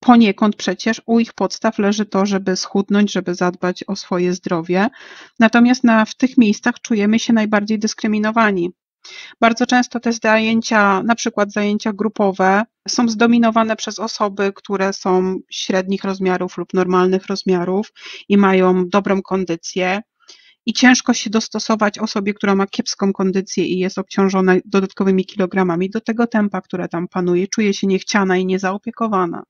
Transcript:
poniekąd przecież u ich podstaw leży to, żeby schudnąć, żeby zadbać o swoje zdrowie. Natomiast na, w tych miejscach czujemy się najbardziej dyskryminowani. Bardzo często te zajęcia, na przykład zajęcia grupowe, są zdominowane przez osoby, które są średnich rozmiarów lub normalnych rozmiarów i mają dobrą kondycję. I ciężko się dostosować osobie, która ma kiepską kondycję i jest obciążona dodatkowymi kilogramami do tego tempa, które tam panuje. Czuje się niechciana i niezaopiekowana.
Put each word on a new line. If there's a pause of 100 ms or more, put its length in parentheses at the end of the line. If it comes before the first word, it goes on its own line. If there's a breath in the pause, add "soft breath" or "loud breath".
poniekąd
przecież
u
ich
podstaw
leży
to,
żeby
schudnąć,
żeby
zadbać
o
swoje
zdrowie. (500 loud breath)
Natomiast
na,
w
tych
miejscach
czujemy
się
najbardziej
dyskryminowani. (680 loud breath)
Bardzo
często
te
zajęcia,
na
przykład
zajęcia
grupowe, (240)
są
zdominowane
przez
osoby,
które
są (120)
średnich
rozmiarów
lub
normalnych
rozmiarów (360 loud breath)
i
mają
dobrą
kondycję. (640 soft breath)
I
ciężko
się
dostosować
osobie,
która
ma
kiepską
kondycję
i
jest
obciążona (100)
dodatkowymi
kilogramami
do
tego
tempa,
które
tam
panuje.
Czuje
się
niechciana
i
niezaopiekowana.